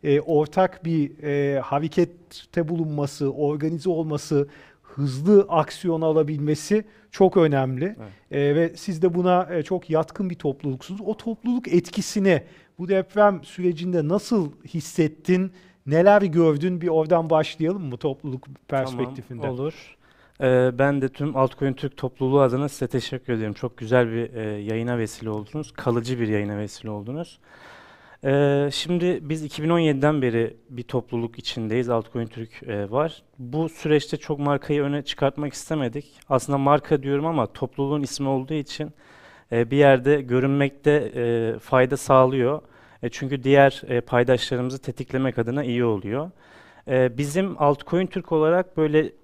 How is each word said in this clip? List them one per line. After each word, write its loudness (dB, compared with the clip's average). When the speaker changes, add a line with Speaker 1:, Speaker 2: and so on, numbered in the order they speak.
Speaker 1:
e, 4
ortak 0
bir, -2
e, -2
harekette -4
bulunması, -4
organize -2
olması, -2
hızlı 2
aksiyon 0
alabilmesi 0
çok 4
önemli. 2
Speaker 2:
Evet. -6
Speaker 1:
E, 2
ve 0
siz -6
de 2
buna, 2
e, -2
çok -6
yatkın -2
bir -6
topluluksunuz. -6
O -6
topluluk -6
etkisini 0
bu -10
deprem 2
sürecinde -2
nasıl 0
hissettin, -2
neler 6
gördün? 2
Bir -4
oradan 2
başlayalım 0
mı -8
topluluk -6
Speaker 2:
Tamam, -20
Speaker 1:
perspektifinde? -8
Speaker 2:
olur. -8
Ee, 4
ben 2
de -2
tüm -6
Altcoin 0
Türk -8
topluluğu 0
adına 2
size -6
teşekkür -6
ediyorum. -4
Çok -10
güzel 2
bir, -6
e, -6
yayına -4
vesile -6
oldunuz. -10
Kalıcı -2
bir -2
yayına -2
vesile -10
oldunuz. -12
Ee, 2
şimdi -2
biz -6
iki -10
bin 0
on 4
yediden 2
beri 0
bir -12
topluluk -6
içindeyiz. -4
Altcoin -2
Türk, -16
e, -6
var. -4
Bu -4
süreçte 0
çok -6
markayı -2
öne -2
çıkartmak -4
istemedik. -6
Aslında 0
marka 2
diyorum -2
ama 0
topluluğun -4
ismi -6
olduğu -4
için, -8
e, 0
bir 0
yerde 6
görünmekte, 0
e, -2
fayda 2
sağlıyor. 4
E, -6
çünkü -6
diğer, 6
e, 0
paydaşlarımızı 0
tetiklemek -4
adına -4
iyi 0
oluyor. -2
E, 2
bizim -2
Altcoin 0
Türk -6
olarak 0
böyle 2